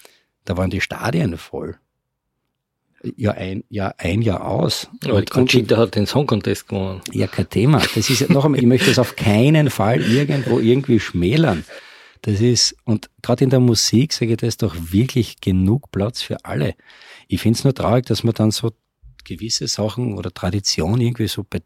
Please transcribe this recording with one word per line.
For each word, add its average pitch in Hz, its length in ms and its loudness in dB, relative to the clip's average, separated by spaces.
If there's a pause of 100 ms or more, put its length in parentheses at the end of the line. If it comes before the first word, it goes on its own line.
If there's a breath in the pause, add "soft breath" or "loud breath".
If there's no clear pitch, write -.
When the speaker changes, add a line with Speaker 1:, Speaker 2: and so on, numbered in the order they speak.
(440 soft breath)
Speaker 1:
Da 90 120 -4
waren 92 140 0
die 98 100 -4
Stadien 113 580 -2
voll. - 380 -12 (1400)
Ja, 104 140 -2
ein, 95 380 -6
ja, 98 280 -6
ein 95 260 -2
Jahr 92 220 -2
aus. - 440 -4 (160)
Speaker 2:
Ja, 139 80 -2
und 101 60 4
Speaker 1:
Und, - 0 -
und 98 120 -2
Speaker 2:
Conchita 127 460 2
hat 113 180 2
den 104 120 0
Song 139 200 0
Contest 101 420 -2
gewonnen. 95 320 -6 (120)
Speaker 1:
Ja, 104 160 -2
kein - 200 -4
Thema. 123 320 4 (140)
Das 110 160 0
ist, 131 180 0
noch 139 160 4
einmal, 147 140 2
ich 127 80 4
möchte 123 220 4
das 127 100 4
auf 120 160 2
keinen 147 560 4
Fall 101 320 0
irgendwo 131 560 0
irgendwie 127 400 4
schmälern. 98 680 0 (580 loud breath)
Das 104 180 -2
ist, 117 340 2 (100)
und - 240 -2 (140)
grad - 180 0
in 131 100 4
der 131 100 4
Musik, 120 520 2
sag 117 160 -4
ich, 113 100 0
da 120 100 -2
ist - 140 -4
doch 87 120 -2 (160)
wirklich 113 500 0
genug 95 520 0
Platz 101 300 -4
für - 220 -8
alle. 139 300 -4 (540 loud breath)
Ich 92 120 -2
find's 113 220 0
nur 135 120 4
traurig, 110 320 0
dass - 180 -2
man 117 100 2
dann 110 160 2
so 113 220 -4 (520)
gewisse 101 440 -8
Sachen 110 460 -4
oder 92 200 -8
Tradition 98 640 -2
irgendwie 117 280 0
so 101 200 -8
bei 87 180 -6